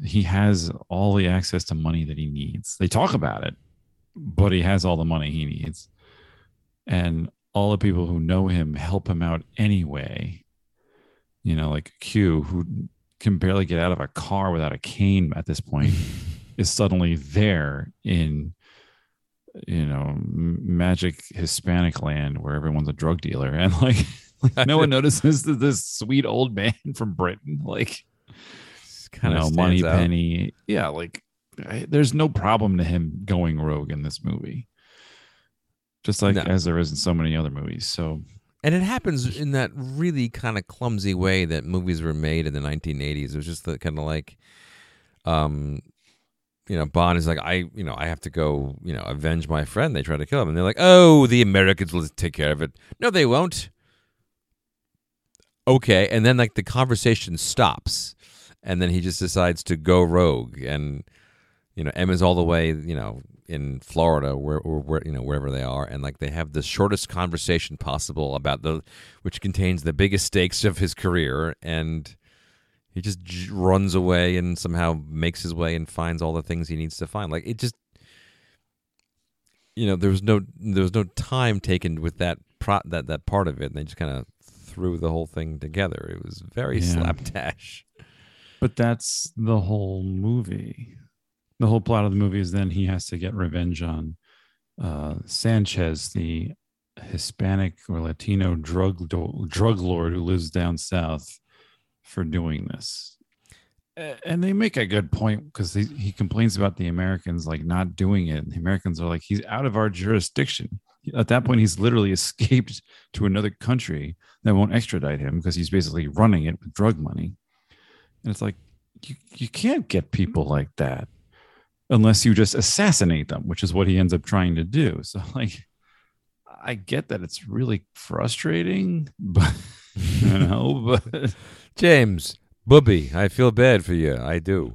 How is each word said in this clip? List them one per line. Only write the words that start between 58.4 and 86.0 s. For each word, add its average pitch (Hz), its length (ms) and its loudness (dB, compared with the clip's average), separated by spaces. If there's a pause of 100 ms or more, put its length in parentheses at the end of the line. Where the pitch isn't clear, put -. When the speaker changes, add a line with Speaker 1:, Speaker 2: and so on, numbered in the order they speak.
Speaker 2:
And 90 180 -2
then 87 100 2
he 90 100 2
just 90 180 -4
decides 87 460 0
to 85 120 -2
go 90 260 6
rogue. 69 600 2
And, 71 420 -6 (720)
you 85 100 -8
know, 73 100 -2
Emma's 90 280 2
all 90 120 6
the 87 100 2
way, 82 280 2
you 78 220 -6
know, 58 280 -8 (240)
in 69 340 -8
Florida, 73 560 2
where, 73 240 -2
or 78 200 -4
where, 73 240 -2
you 78 80 -6
know, 64 100 -6
wherever 69 280 -4
they 65 120 -4
are. 65 220 -4
And, 69 180 -10
like, 69 160 -8
they 71 120 -6
have 78 220 -8
the 76 100 -4
shortest 101 460 0
conversation 85 680 -2
possible 73 580 -6
about 69 280 -4
the, 80 200 -4 (400)
which - 180 -8
contains 92 420 0
the 80 100 -2
biggest 95 340 0
stakes 90 380 0
of 87 140 2
his 90 160 -2
career. 80 680 -2
And 80 520 -6 (800)
he 92 80 -8
just 92 220 -6
j-, 90 280 -12
runs 95 440 2
away 90 420 4
and 87 220 -2
somehow 85 500 -2
makes 78 340 -4
his 85 120 -4
way 82 200 -2
and 82 140 -6
finds 82 320 -6
all 80 120 -2
the 82 100 -4
things 85 260 -6
he 82 80 -6
needs 80 220 -8
to 82 80 -6
find. 95 260 -8
Like, 82 140 -6
it 110 120 -6
just, 123 160 -4 (2000)
you 117 100 0
know, 95 100 2
there 95 140 2
was 95 120 2
no, 104 180 4 (180)
there 95 240 0
was 92 120 0
no 107 100 2
time 117 560 -2
taken 85 420 -2
with 82 160 -6
that 87 200 -2 (200)
pro-, 101 260 0
that, 80 220 -6
that 76 200 -6
part 95 220 0
of 69 140 -6
it. 71 40 -6
And 69 80 -10
they 73 100 -8
just - 120 -16
kinda 67 300 -6 (160)
threw - 560 -6
the 82 120 -2
whole 82 160 -2
thing 80 320 -8
together. 82 560 -6